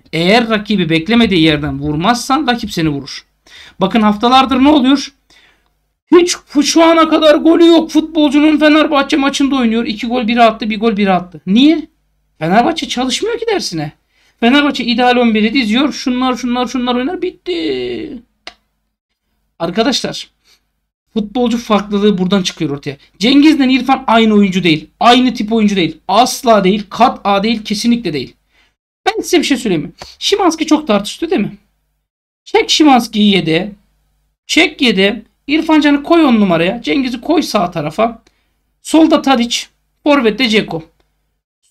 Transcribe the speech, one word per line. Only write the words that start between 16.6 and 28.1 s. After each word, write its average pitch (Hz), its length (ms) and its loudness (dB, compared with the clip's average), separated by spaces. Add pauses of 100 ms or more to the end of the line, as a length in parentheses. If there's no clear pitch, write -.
şunlar 247 280 -4
oynar. 294 260 -4
Bitti. 302 1000 -8 (1400)
Arkadaşlar, 170 720 -4 (840)
futbolcu 233 440 -4
farklılığı 202 600 0
buradan 185 260 0
çıkıyor 156 280 -6
ortaya. 139 260 -10 (220)
Cengiz'le 277 500 4
İrfan 262 380 -2
aynı 226 260 2
oyuncu 190 300 2
değil. 156 260 0 (100)
Aynı 247 340 4
tip 214 200 -6
oyuncu 208 220 2
değil. 175 220 -2 (100)
Asla 226 560 2
değil. 202 260 0
Kat - 340 -2
A 196 200 -2
değil. 220 200 -4
Kesinlikle 233 500 -4